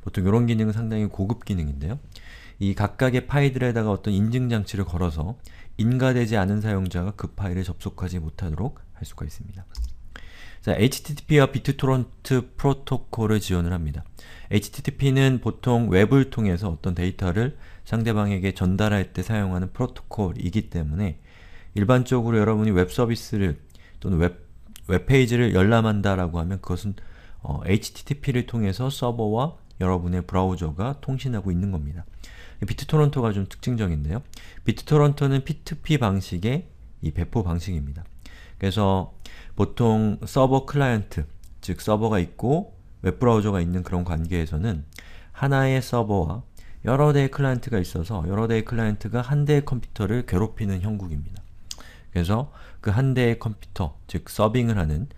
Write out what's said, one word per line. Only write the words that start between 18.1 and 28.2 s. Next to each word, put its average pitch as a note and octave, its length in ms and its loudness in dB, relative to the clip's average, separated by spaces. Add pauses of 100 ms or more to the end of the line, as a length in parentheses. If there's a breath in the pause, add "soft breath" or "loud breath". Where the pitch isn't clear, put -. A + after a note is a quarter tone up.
전달할 F#2+ 580 2
때 F2+ 100 -4
사용하는 F#2 520 -2
프로토콜이기 G2+ 960 -4
때문에 D#2+ 500 -2 (540 loud breath)
일반적으로 A#2 640 4
여러분이 G#2+ 320 4
웹 F2+ 200 4
서비스를 A2 720 0 (400 soft breath)
또는 G2 160 0
웹, E2+ 320 2 (400)
웹페이지를 A#2+ 640 4
열람한다라고 G2 840 4
하면 F#2 240 -4
그것은, F#2+ 320 -4 (460 loud breath)
어, - 260 -6
에이치티티피를 A#2+ 800 0